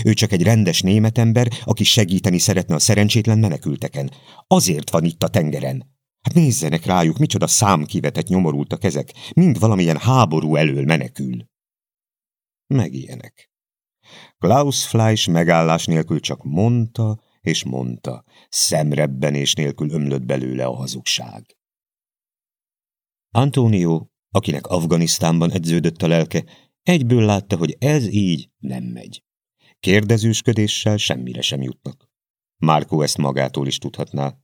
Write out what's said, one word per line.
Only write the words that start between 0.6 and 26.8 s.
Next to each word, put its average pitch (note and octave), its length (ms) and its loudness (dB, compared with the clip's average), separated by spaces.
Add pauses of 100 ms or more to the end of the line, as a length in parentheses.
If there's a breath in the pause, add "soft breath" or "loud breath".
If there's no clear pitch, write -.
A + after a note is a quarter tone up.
német G#2+ 380 2
ember, A2+ 340 2 (120 loud breath)
aki A2 200 0
segíteni F#2 540 2
szeretne F2 360 0
a D2+ 40 0
szerencsétlen G#2 600 2
menekülteken. D2+ 720 -2 (360 loud breath)
Azért E2+ 440 2
van E2 140 2
itt E2+ 180 -4
a E2 60 0
tengeren. C#2 680 -4 (220)
Hát - 140 -4
nézzenek G2 500 2
rájuk, F2 340 2
micsoda C3+ 280 0
számkivetett E2 840 0
nyomorultak D#2+ 560 -2
ezek. C#2+ 280 -4 (220 loud breath)
Mind D#3+ 240 4
valamilyen F#2 400 2
háború D#2+ 560 2
elől C#2+ 300 2
menekül. C2 600 -4 (1200)
Meg F#2 280 -2
ilyenek. - 560 -16 (880 loud breath)
Klaus C3+ 480 2
Fleisch A2 420 0
megállás E2 580 2
nélkül D#2+ 340 -2
csak - 240 -8
mondta A2 800 0 (180)
és - 240 -4
mondta. B1+ 600 -8 (240 soft breath)
Szemrebbenés D2 1080 0
nélkül D2 360 -2
ömlött C#2 320 -2
belőle B1+ 420 -4
a B1+ 100 -4
hazugság. B1 840 -8 (1800)
Antonio, G#2+ 720 2 (240)
akinek D#2+ 360 -2
Afganisztánban E2 840 0
edződött E2 520 -2
a E2+ 60 0
lelke, E2 360 0 (380 soft breath)